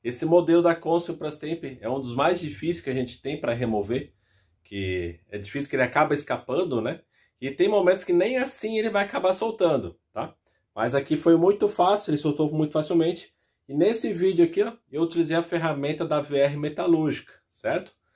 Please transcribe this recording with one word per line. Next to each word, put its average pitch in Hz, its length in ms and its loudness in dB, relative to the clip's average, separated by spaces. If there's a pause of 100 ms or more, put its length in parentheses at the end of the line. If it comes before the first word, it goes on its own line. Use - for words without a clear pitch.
Esse 120 240 -6
modelo 170 360 6
da 170 120 4
Consul 165 440 -2
Brastemp 151 460 -8 (180)
é 110 80 -6
um 135 100 -2
dos 123 160 -8
mais 170 240 2
difíceis 165 420 -6
que 139 80 -8
a 127 40 -4
gente 123 280 -6
tem 143 180 -8
pra 117 140 -2
remover, 113 600 -4 (500)
que 92 560 -6 (100)
é 104 80 -12
difícil 139 320 -8
que 143 60 -4
ele 131 80 2
acaba 151 300 2
escapando, 135 680 -2
né? 110 200 -6 (400)
E 135 100 -6
tem 180 160 2
momentos 185 360 4
que 175 100 0
nem 214 240 2
assim 220 400 -4
ele 220 120 0
vai 202 140 0
acabar 190 300 0
soltando, 165 680 0 (140)
tá? 120 220 -8 (380)
Mas 117 220 -2
aqui 143 220 0
foi 165 180 6
muito 196 320 4
fácil, 202 440 2
ele 147 60 0
soltou 151 340 0
muito 156 200 -2
facilmente. 165 640 0 (320)
E 135 60 -12
nesse 214 400 2
vídeo 175 320 4
aqui, 185 180 0
ó, 233 100 -2 (160)
eu 147 120 -4
utilizei 165 340 0
a 170 80 2
ferramenta 156 600 -2
da 147 160 0
V 143 160 -4
R 143 180 2
Metalúrgica, 151 800 0 (160)
certo? 151 420 -4 (240)